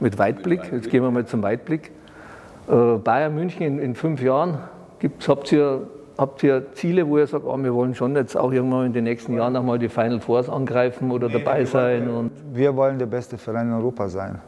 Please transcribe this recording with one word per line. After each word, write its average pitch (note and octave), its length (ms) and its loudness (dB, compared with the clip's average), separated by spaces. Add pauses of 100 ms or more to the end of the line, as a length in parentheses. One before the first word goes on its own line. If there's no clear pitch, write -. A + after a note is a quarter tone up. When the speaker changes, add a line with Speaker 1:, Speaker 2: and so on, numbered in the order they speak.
Speaker 1:
mit G#2+ 160 2
Weitblick, C#3+ 440 0
Speaker 2:
Mit - 20 -10
Weitblick. B2 200 -6
Speaker 1:
jetzt A2+ 80 -10
gehen B2 120 4
wir B2+ 80 2
mal A#2+ 160 0
zum A2+ 160 -4
Weitblick. B2 480 -4 (800)
Äh, A#2+ 260 6
Bayern C#3+ 380 2
München E3+ 320 -4
in, C#3 120 -2
in C3 160 -4
fünf D3+ 280 -2
Jahren, C#3+ 340 2 (460)
gibt's, - 260 -4
habt - 220 2
ihr, C#3+ 300 4 (360)
habt C3+ 280 -2
ihr C3+ 300 2
Ziele, F3 340 0
wo D3 100 2
ihr D3 80 4
sagt, C#3+ 180 -4
„Oh, B2+ 140 -4
wir C3 160 0
wollen B2 180 2
schon B2+ 220 -2
jetzt C#3 220 0
auch B2+ 160 2
irgendwann B2+ 340 2
in B2 60 0
den A#2+ 100 0
nächsten A#2 320 -4
Jahren A#2 200 0
noch B2+ 100 -2
mal A#2+ 160 0
die A#2+ 80 0
Final A#2 320 0
Fours B2 280 0
angreifen B2 600 0
oder B2 160 0
Speaker 3:
Nee, A#2 140 0
Speaker 1:
dabei C3+ 180 0
Speaker 3:
wir B2+ 80 2
Speaker 1:
sein?“ B2 400 0
Speaker 3:
wollen, A#2 100 -2
Speaker 1:
und A#2 140 -4 (240)
Speaker 3:
wir C3+ 220 2
wollen C3+ 240 2
der B2+ 60 -2
beste B2 300 -6
Verein A#2 300 -4
in A#2 60 -2
Europa A2+ 360 -2
sein. F#2+ 400 -8